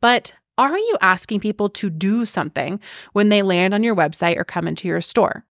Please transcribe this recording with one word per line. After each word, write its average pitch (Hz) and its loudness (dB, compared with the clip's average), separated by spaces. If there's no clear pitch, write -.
but 240 2
are 277 2
you 440 -2
asking 190 0
people 208 -2
to 202 -6
do 196 0
something 156 -4
when 208 2
they 208 4
land 190 2
on 208 0
your 233 0
website 170 0
or - -4
come 170 -6
into 160 -8
your 175 -2
store? - 0